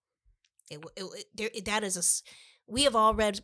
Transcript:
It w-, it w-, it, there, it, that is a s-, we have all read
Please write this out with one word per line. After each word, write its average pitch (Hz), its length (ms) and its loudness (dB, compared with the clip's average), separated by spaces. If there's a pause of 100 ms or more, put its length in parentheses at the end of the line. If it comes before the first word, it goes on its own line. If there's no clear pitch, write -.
(720)
It 151 120 -16
w-, 156 140 -18
it 202 40 -12
w-, 190 200 -12
it, - 140 -18
there, 214 200 -6
it, 214 120 -10
that 214 180 0
is 185 120 -2
a 180 40 -6
s-, - 220 2 (440)
we 240 160 0
have 262 140 4
all 220 180 6
read 208 300 0